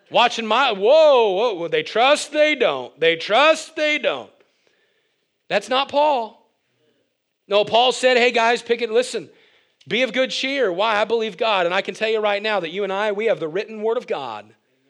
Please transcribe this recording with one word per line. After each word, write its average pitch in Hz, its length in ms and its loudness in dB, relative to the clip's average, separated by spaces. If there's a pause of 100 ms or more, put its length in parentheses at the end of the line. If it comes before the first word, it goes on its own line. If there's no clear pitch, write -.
(100)
Watching 226 360 0
my, 240 260 0
whoa, 226 800 4
whoa, 165 140 -8
they 156 140 -2
trust, 262 500 0
they 302 220 2
don't. 135 440 -2
They 165 180 2
trust, 277 600 0
they 302 220 -2
don't. 143 320 -4 (1200)
That's 202 200 -2
not 262 220 0
Paul. 277 600 -2 (960)
No, 202 180 2
Paul 240 280 2
said, 254 240 2
"Hey 240 140 4
guys, 233 320 2
pick 233 200 -2
it, 226 80 -4
listen, 220 380 -2 (580)
be 214 160 0
of 233 120 -2
good 262 160 0
cheer." 262 420 -2
Why? 208 240 0
I 214 80 2
believe 220 320 -4
God. 196 300 0
And 175 80 -2
I 196 80 0
can 196 120 -8
tell 220 140 -4
you 220 120 -2
right 208 220 -2
now 214 180 -2
that 165 100 -6
you 190 120 -6
and 190 100 -4
I, 208 200 -2
we 214 140 -4
have 175 140 0
the 160 80 -6
written 214 340 -8
word 226 160 -2
of 202 80 -14
God. 113 480 -10 (360)